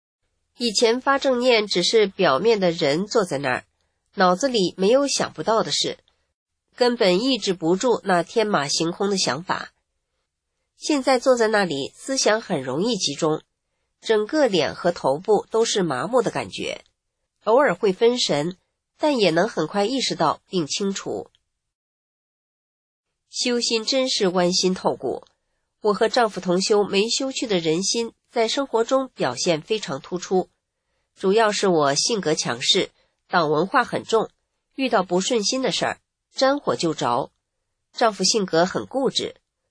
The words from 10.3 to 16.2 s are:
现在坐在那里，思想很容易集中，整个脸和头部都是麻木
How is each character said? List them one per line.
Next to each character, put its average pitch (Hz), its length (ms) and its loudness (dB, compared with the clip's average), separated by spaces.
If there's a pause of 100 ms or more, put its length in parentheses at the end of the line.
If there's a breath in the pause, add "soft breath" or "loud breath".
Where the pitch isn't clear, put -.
现 285 240 -2
在 262 160 2
坐 254 180 4
在 220 120 2
那 208 160 2
里， 139 300 -6
思 - 220 -6
想 226 240 2
很 160 220 -4
容 135 200 -4
易 233 140 0
集 147 180 -4
中， 156 280 -2 (580)
整 214 260 0
个 302 200 2
脸 151 280 0
和 175 180 -2
头 143 260 -2
部 202 320 2
都 226 140 2
是 214 180 0
麻 143 240 -2
木 240 160 0